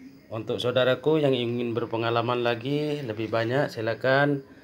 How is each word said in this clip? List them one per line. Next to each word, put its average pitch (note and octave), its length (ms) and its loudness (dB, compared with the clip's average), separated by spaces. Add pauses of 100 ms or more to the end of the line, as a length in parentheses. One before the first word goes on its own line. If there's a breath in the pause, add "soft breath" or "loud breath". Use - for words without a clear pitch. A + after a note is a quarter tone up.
(320)
Untuk A2 240 -4
saudaraku B2+ 640 2
yang C#3 160 4
ingin A#2+ 400 -2
berpengalaman A#2 640 0
lagi C#3 640 -2
lebih A2 240 -4
banyak, A#2 400 0
silakan C3+ 720 0 (240 loud breath)